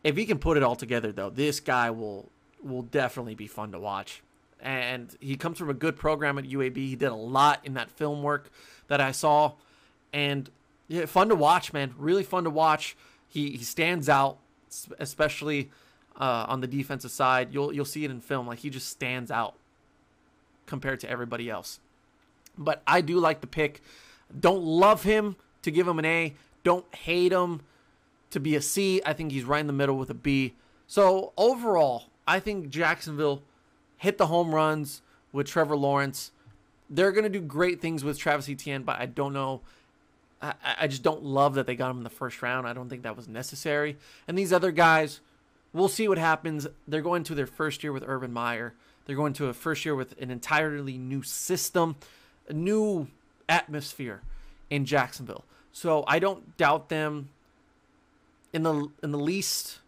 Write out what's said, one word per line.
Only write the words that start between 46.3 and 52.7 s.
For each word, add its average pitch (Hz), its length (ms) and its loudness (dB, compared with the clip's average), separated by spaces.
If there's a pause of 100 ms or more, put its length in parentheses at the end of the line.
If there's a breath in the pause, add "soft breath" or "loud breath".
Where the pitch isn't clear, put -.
They're 151 140 -2
going 170 240 -2
to 160 100 -8
their 143 120 -2
first 147 360 -6
year 151 100 -6
with 135 140 -8
Urban 127 260 -6
Meyer. 117 420 -4 (320 soft breath)
They're 139 100 -6
going 147 180 0
to 143 120 -2
a 120 80 -4
first 156 300 -4
year 156 100 0
with 131 260 -6
an 127 100 -8
entirely 143 680 -2
new 135 240 -6
system, 170 760 -2 (520 soft breath)
a 147 40 -10
new 190 560 0 (400)